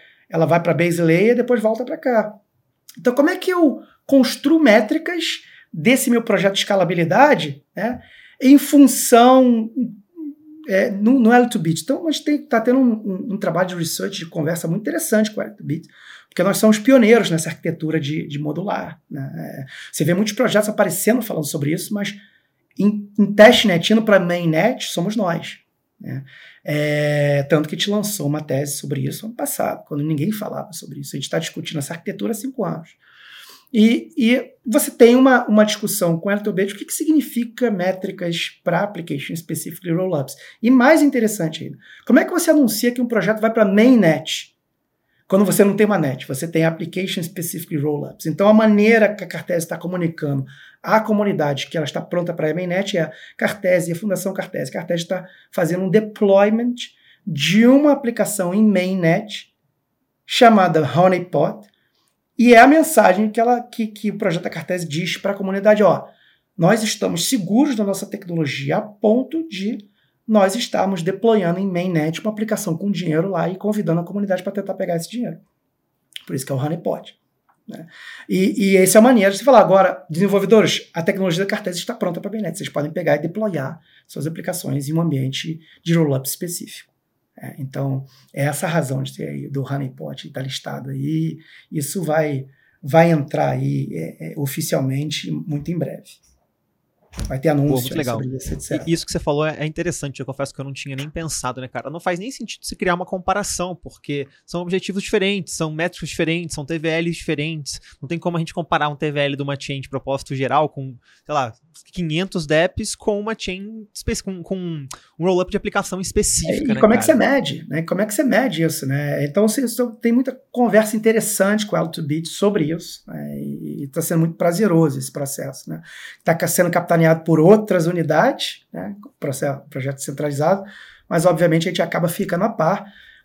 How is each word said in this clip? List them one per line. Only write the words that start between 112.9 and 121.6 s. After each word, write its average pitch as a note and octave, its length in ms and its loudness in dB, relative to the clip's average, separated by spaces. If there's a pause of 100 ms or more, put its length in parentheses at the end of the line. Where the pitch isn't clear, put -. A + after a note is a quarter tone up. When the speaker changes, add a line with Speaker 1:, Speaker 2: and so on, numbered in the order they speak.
Speaker 2:
com G#3 240 -4
uma A3 180 -6
chain G#3 560 -12
espe-, - 260 -6
com, F#3 220 -10
com F#3+ 140 -6
um D#3+ 680 -10
rollup F3+ 280 0
de G#3 40 -4
aplicação G3 440 -4
específica, G#3 720 -2
Speaker 1:
E - 20 2
Speaker 2:
né, - 60 -2
Speaker 1:
como G#3+ 140 6
é - 40 2
que - 80 -2
Speaker 2:
cara? D#4 120 6
Speaker 1:
você - 120 2
mede, A3+ 380 -2
né? D#3+ 140 -4
Como F3 180 -4
é G#3+ 60 0
que G#3 80 -8
você D#4 100 0
mede G3 400 0
isso, D#3+ 220 -4
né? C#3+ 380 -2
Então, G3+ 220 2
você, A3 160 0
você A#3+ 240 -2 (140)
tem A#3 100 0
muita B3+ 260 0 (140)
conversa A3 460 2
interessante G#3+ 680 2